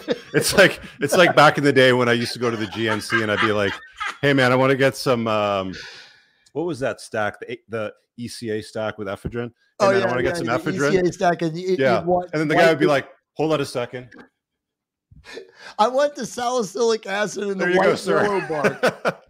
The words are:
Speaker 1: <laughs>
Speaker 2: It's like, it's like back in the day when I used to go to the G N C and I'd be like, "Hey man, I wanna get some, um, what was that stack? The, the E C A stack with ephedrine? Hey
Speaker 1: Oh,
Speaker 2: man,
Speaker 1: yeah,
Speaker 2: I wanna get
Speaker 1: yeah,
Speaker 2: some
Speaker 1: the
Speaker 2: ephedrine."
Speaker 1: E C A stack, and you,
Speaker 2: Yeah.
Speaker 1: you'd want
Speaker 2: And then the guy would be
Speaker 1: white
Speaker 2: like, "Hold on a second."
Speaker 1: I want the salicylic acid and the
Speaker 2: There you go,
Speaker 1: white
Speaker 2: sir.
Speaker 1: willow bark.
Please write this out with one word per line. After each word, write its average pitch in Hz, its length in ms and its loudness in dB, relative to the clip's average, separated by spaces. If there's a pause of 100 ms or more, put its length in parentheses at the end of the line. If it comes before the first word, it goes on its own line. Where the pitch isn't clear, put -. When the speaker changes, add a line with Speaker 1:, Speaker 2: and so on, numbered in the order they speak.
(220)
Speaker 1:
<laughs> - 120 -20
Speaker 2:
It's - 240 0
like, 185 240 4 (180)
it's 143 160 -2
like 175 200 6
back 151 240 6
in 143 40 -2
the 143 80 4
day 131 220 6
when 123 160 2
I 120 40 4
used 117 200 -2
to 120 60 -10
go 120 100 0
to 113 80 -4
the 110 80 -4
G 110 240 -4
N 107 100 -2
C 113 220 -2
and 107 100 -2
I'd 101 80 0
be 110 120 0
like, 101 220 0 (500)
"Hey 143 100 4
man, 127 180 4
I 131 40 2
wanna 131 200 2
get 131 200 2
some, 117 320 -2
um, 101 480 0 (760)
what 151 120 -4
was 156 140 -6
that 123 200 -4
stack? 107 400 -6
The, 117 200 -12 (100)
the 107 240 -8 (240)
E 120 100 -12
C 113 220 -12
A 107 140 -4
stack 110 340 -8
with 104 100 -10
ephedrine? 117 420 -8
Hey - 40 -20 (280)
Speaker 1:
Oh, 196 100 4
Speaker 2:
man, 190 80 2
Speaker 1:
yeah, - 80 0
Speaker 2:
I - 20 0
wanna 123 140 -2
get 135 60 2
Speaker 1:
yeah, 127 80 -4
Speaker 2:
some 117 100 -4
Speaker 1:
the 127 240 -2
Speaker 2:
ephedrine." 143 220 0
Speaker 1:
E 185 100 4
C 180 60 2
A - 40 -6
stack, 175 300 0
and 160 120 -2
you, 185 220 -2
Speaker 2:
Yeah. 127 220 4
Speaker 1:
you'd 90 80 -6
want 180 260 0
Speaker 2:
And 151 60 -2
then 156 80 0
the 151 80 0
guy 165 140 6
would 156 100 2
be 151 80 4
Speaker 1:
white 139 180 2
Speaker 2:
like, - 40 -20 (260)
"Hold 156 180 0
on 143 80 0
a 139 40 -4
second." 123 440 -8 (1700)
Speaker 1:
I 214 80 4
want 285 280 0
the 254 100 -8
salicylic 233 800 -2
acid 196 380 -4
and 202 80 -4
the 185 140 -4
Speaker 2:
There 175 40 0
you 180 120 2
go, 190 100 4
Speaker 1:
white - 80 -2
Speaker 2:
sir. 202 240 0
Speaker 1:
willow 190 240 -2
bark. - 840 -2